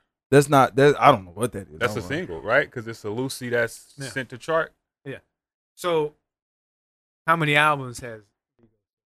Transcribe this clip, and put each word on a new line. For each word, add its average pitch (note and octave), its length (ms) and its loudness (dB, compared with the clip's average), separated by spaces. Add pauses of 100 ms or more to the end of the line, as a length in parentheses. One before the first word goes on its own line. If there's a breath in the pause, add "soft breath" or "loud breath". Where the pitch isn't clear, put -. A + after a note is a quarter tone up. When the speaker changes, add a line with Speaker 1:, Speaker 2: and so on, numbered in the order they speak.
(320)
Speaker 1:
That's C#3 160 6
not, C3+ 300 4
that, C#3 240 6
I C#3 100 8
don't G2+ 140 2
know F2+ 80 -18
what A2 180 -4
that G2 180 -12
is. D2+ 100 -16
Speaker 2:
That's A#2 160 -2
Speaker 1:
I A#2+ 40 -6
Speaker 2:
a - 20 -8
Speaker 1:
don't F2+ 80 -10
know. C3+ 60 -6
Speaker 2:
single, C3 260 -10
right? B2+ 300 0
'Cause A2 160 -12
it's A2+ 160 -14
a G#2+ 60 -8
Lucy B2 400 -6
that's A#2 480 -4
Speaker 3:
Yeah. C#3 120 -12
Speaker 2:
sent B2+ 200 -8
to B2+ 80 -16
chart. D#3+ 340 -4 (320)
Speaker 3:
Yeah. C3 140 -14 (580)
So D#3 380 -2 (1120)
how E3 80 2
many D3 220 0
albums C#3+ 420 0
has A2+ 220 -16 (960)